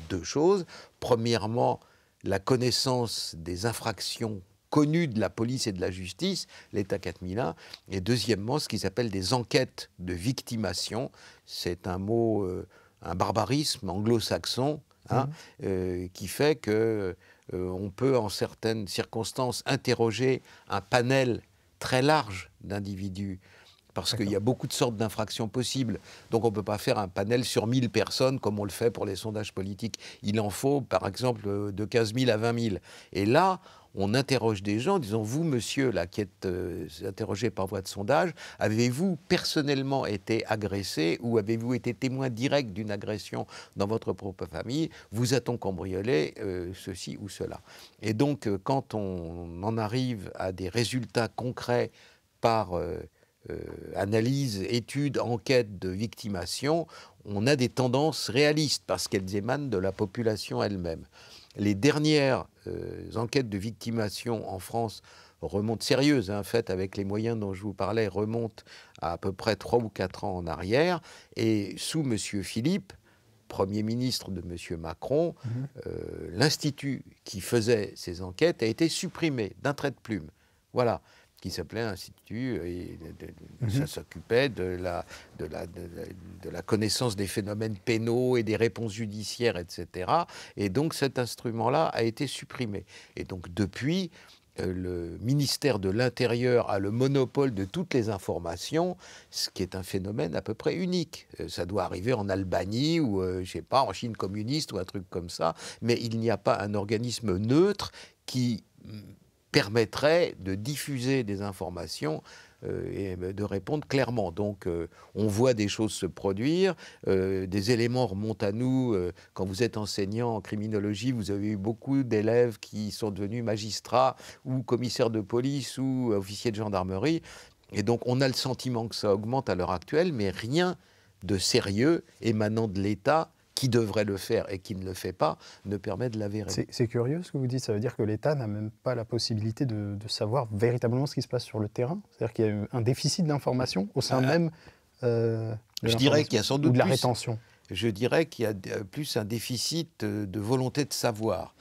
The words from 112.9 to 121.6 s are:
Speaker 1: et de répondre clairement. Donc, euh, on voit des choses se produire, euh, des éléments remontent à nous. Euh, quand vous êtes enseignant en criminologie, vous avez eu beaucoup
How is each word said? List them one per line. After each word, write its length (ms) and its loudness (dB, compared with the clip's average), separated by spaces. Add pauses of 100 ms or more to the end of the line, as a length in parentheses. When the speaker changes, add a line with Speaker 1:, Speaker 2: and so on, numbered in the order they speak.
Speaker 1:
et 260 -4 (180)
de 100 -2
répondre 420 -4
clairement. 460 0
Donc, 340 -4
euh, 200 -2 (280)
on 120 2
voit 260 4
des 160 2
choses 240 -2
se 140 -4
produire, 680 2 (320)
euh, 400 2
des 240 0
éléments 360 4
remontent 400 -2
à 60 2
nous. 420 2
Euh, 180 2 (220)
quand 100 -4
vous 180 -2
êtes 140 2
enseignant 600 -2
en 40 -4
criminologie, 720 -2
vous 180 -2
avez 180 -2
eu 100 0
beaucoup 440 0